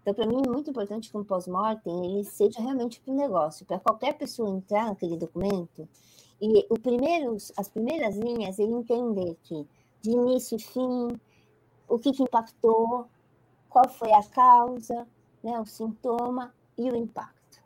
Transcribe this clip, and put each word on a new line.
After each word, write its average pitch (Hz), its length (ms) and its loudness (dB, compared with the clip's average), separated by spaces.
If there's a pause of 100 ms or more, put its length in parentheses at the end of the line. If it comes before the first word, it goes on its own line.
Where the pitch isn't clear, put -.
Então, 202 120 -2
pra 214 140 -2
mim, 254 180 0
é - 20 -2
muito 285 220 -4
importante 220 400 -8
que 214 80 -10
um 208 60 -6
pós-mortem, 185 800 -4
ele 202 180 -4
seja 214 380 0
realmente 247 400 -4
pro 269 100 -10
negócio, 190 540 -2
pra 285 140 -4
qualquer 277 360 0
pessoa 233 360 -6
entrar 202 340 -2
naquele 185 320 -6
documento, 170 720 -6 (500)
e 214 300 6
o 226 100 2
primeiro, 254 560 0 (220)
as 196 100 -8
primeiras 233 480 -4
linhas, 214 440 -4
ele 214 140 0
entender 233 680 -2
que, 151 260 -10 (360)
de 220 80 -2
início 247 460 0
e 220 40 -8
fim, 247 580 -4 (680)
o 240 100 2
que 262 140 2
que 269 100 -2
impactou, 226 840 2 (600)
qual 254 220 6
foi 220 240 0
a 208 80 8
causa, 240 840 4 (360)
né, 226 160 -6
o 214 60 -6
sintoma 240 880 -6 (240)
e 240 140 -2
o 233 40 -2
impacto. - 720 -10